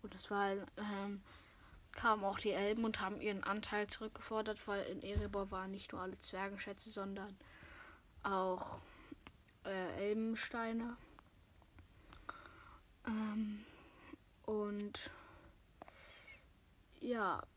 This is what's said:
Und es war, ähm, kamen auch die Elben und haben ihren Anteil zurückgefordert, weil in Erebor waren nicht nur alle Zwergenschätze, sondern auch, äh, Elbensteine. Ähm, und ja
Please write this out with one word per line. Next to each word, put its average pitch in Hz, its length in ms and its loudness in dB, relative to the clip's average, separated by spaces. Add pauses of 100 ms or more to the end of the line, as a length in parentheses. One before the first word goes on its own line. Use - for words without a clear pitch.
Und 196 120 -8
es - 160 -8
war, 202 220 6 (240)
ähm, 202 460 -2 (680)
kamen 214 300 6
auch 196 160 4
die 202 140 4
Elben 208 320 6
und 220 160 2
haben 202 200 0
ihren 202 220 2
Anteil 208 460 2
zurückgefordert, 214 800 -2
weil 202 160 2
in - 180 -4
Erebor 202 480 2
waren 190 220 -2
nicht 196 200 -6
nur 180 80 -4
alle 185 200 -4
Zwergenschätze, 196 680 -4
sondern 196 480 -4 (840)
auch, 190 580 4 (840)
äh, 190 440 2
Elbensteine. 226 880 2 (2000)
Ähm, 214 580 2 (800)
und 208 680 0 (1900)
ja 214 420 2 (140)